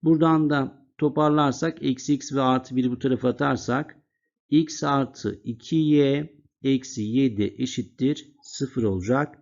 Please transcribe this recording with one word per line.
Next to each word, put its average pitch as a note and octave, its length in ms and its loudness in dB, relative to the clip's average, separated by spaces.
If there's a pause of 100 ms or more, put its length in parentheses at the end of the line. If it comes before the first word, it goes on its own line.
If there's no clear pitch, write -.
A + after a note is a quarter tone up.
Buradan D#3+ 460 4
da C#3+ 380 -4 (100)
toparlarsak D3+ 840 0
eksi C#3 320 -2
x C#3 200 -6
ve C3+ 80 0
artı C3 340 0
bir'i B2 160 0
bu B2 80 -8
tarafa B2+ 300 0
atarsak C3+ 680 -4 (520)
x D#3 340 0
artı C#3 600 -2
iki A#2 320 -6
y D3 580 2 (300)
eksi C3 380 -2
yedi A2 560 0
eşittir - 840 -4
sıfır - 420 -6
olacak. A2 580 -2